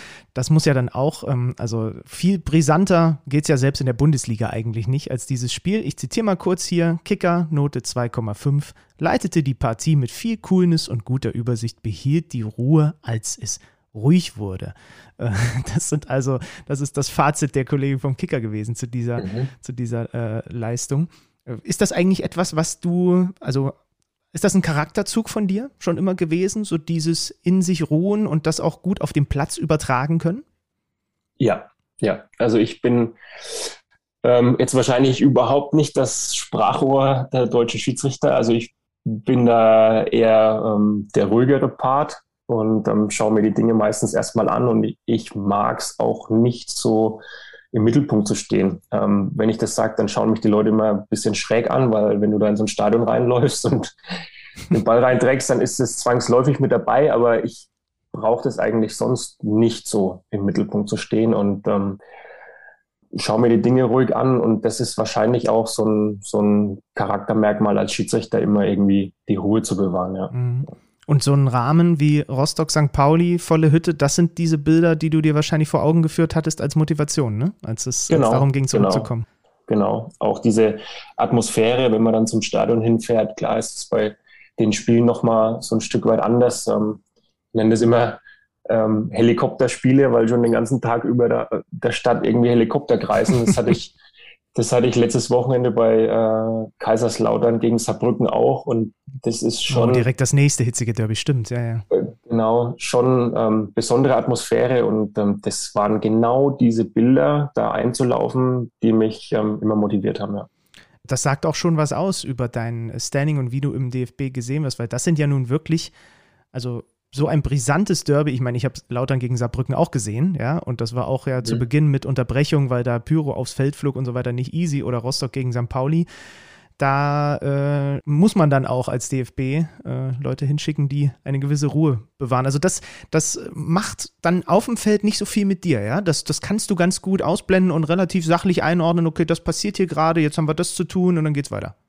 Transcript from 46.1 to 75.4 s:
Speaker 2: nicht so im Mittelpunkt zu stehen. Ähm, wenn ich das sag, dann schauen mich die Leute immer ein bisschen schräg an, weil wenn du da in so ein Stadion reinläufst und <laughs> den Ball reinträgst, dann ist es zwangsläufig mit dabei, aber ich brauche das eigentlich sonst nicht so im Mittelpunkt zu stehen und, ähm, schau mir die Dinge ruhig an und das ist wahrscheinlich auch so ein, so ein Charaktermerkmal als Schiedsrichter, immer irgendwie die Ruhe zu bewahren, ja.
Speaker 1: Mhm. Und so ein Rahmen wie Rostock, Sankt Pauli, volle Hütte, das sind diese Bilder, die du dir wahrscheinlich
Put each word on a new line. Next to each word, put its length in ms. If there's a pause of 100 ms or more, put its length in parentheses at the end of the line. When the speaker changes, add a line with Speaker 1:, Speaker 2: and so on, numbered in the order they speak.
Speaker 2:
nicht 400
so 520 (520)
im 100
Mittelpunkt 460
zu 60
stehen. 460 (100)
Ähm, 440
wenn 140
ich 80
das 180
sag, 220
dann 100
schauen 240
mich 80
die 80
Leute 220
immer 220
ein 180
bisschen 260
schräg 340
an, 220
weil 300
wenn 100
du 80
da 80
in 80
so 80
ein 60
Stadion 340
reinläufst 600
und 280 (400)
<laughs> 360
den 160
Ball 180
reinträgst, 460
dann 100
ist 220
es 160
zwangsläufig 640
mit 100
dabei, 400
aber 320
ich 240 (460)
brauche 300
das 140
eigentlich 380
sonst 480
nicht 420
so 460
im 140
Mittelpunkt 420
zu 80
stehen 380
und, 340
ähm, 320 (1200)
schau 200
mir 120
die 120
Dinge 220
ruhig 320
an 240
und 240
das 160
ist 180
wahrscheinlich 520
auch 180
so 180
ein, 380
so 180
ein 380 (160)
Charaktermerkmal 800
als 140
Schiedsrichter, 480
immer 260
irgendwie 480 (140)
die 80
Ruhe 260
zu 140
bewahren, 400
ja. 160
Speaker 1:
Mhm. 340 (440)
Und 140
so 100
ein 140
Rahmen 540
wie 180
Rostock, 500
Sankt 220
Pauli, 480
volle 320
Hütte, 220
das 220
sind 220
diese 200
Bilder, 400
die 120
du 120
dir 140
wahrscheinlich 340